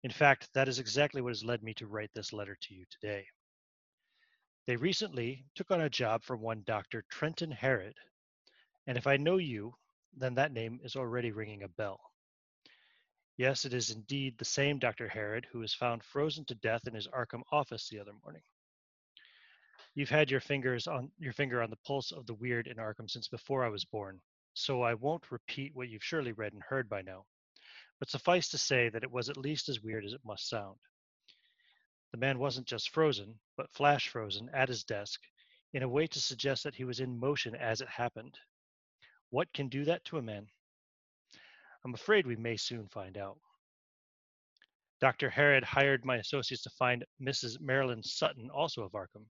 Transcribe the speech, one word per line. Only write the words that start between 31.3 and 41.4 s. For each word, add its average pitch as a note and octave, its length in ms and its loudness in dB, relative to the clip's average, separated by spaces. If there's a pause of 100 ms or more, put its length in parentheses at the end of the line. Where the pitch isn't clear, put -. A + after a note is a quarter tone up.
The A#2 60 -8
man C3 200 2
wasn't C3 280 -2
just - 240 -4
frozen, A2+ 500 2 (160)
but - 160 -8
flash C#3+ 360 6
frozen G#2+ 440 -6
at C3 160 4
his A#2 160 -2
desk G#2 380 -4 (500)
in C3 100 -2
a C3 60 0
way D3 200 4
to C#3 120 -4
suggest C3+ 440 0
that D3 100 -4
he B2+ 100 -6
was B2 160 -4
in B2+ 180 -2
motion B2+ 360 0
as A2+ 260 0
it C3 80 -6
happened. - 500 -6 (920)
What D3+ 240 0
can C3+ 160 -2
do C#3 160 0
that E3+ 180 2
to E3 140 -4
a B2+ 40 -2
man? G#2 240 -6 (1400)